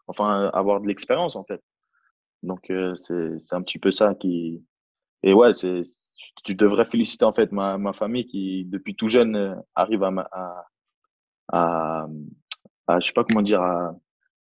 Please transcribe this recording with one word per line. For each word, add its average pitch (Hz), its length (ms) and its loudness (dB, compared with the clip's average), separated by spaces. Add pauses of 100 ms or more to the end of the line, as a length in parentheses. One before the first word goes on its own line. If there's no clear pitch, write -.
enfin, 101 460 0
avoir 101 280 2
de 104 60 -6
l'expérience, 139 480 -2
en 98 100 -12
fait. 90 160 -10 (800)
Donc, 90 260 -10
euh, 92 260 -2
c'est, 82 440 -6
c'est - 160 -8
un 90 80 -4
petit - 160 -10
peu 101 100 2
ça 101 240 4
qui, 85 500 -6 (600)
et 95 100 8
ouais, 113 220 8
c'est, 90 280 -4 (600)
tu 101 120 -4
devrais 101 300 4
féliciter, 117 400 0
en 107 80 4
fait, 107 180 2
ma, 98 260 -2
ma 101 160 -4
famille 113 340 -4
qui, 95 380 -6
depuis 95 300 -10
tout 110 120 -4
jeune, 113 280 4
euh, 98 200 -4 (200)
arrive 98 280 0
à 95 80 0
ma-, 95 200 -6
à, 90 360 -12 (840)
à, 80 560 0 (800)
à, 87 120 2
je - 80 -4
sais - 60 -10
pas 120 100 2
comment 110 180 2
dire, 101 200 2
à, 87 340 -2 (640)